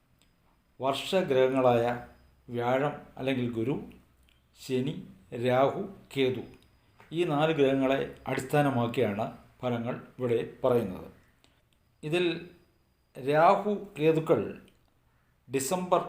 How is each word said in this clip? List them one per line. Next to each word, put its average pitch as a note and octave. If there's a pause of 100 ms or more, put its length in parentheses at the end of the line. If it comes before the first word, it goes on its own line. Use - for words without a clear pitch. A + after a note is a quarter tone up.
(840)
വർഷഗ്രഹങ്ങളായ C3 (680)
വ്യാഴം C3 (240)
അല്ലെങ്കിൽ C3 (120)
ഗുരു, C3+ (880)
ശനി, C3+ (520)
രാഹു, C3+ (300)
കേതു B2+ (720)
ഈ F3 (100)
നാല് D#3
ഗ്രഹങ്ങളെ C3+ (280)
അടിസ്ഥാനമാക്കിയാണ് B2+ (360)
ഫലങ്ങൾ A#2+ (240)
ഇവിടെ A#2+ (200)
പറയുന്നത്. G#2 (960)
ഇതിൽ F3 (1080)
രാഹു, F#3+ (260)
കേതുക്കൾ D#3 (1120)
ഡിസംബർ F3+